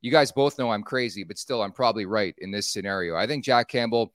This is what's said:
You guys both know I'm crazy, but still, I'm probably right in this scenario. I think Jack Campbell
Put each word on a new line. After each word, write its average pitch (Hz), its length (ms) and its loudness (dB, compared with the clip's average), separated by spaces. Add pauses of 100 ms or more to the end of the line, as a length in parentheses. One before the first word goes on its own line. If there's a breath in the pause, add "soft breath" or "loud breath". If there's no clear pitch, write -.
You 123 100 -4
guys 147 200 6
both 139 280 2
know 120 120 0
I'm 104 120 -2
crazy, 117 400 -4
but 87 140 -12
still, 117 260 -4
I'm 98 80 -4
probably 113 340 2
right 101 340 0
in 95 120 -10
this 101 180 -4
scenario. 95 460 -4
I 92 100 0
think 135 200 -4
Jack 120 240 4
Campbell 117 460 0